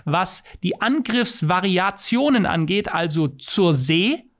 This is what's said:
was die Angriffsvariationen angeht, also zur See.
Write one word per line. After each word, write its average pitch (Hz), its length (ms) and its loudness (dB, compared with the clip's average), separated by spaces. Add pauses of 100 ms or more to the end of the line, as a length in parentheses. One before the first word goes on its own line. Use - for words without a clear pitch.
was 175 400 -2 (180)
die - 180 -4
Angriffsvariationen 214 1700 0
angeht, 170 460 -2
also 160 360 0
zur 175 440 2
See. 165 520 2 (160)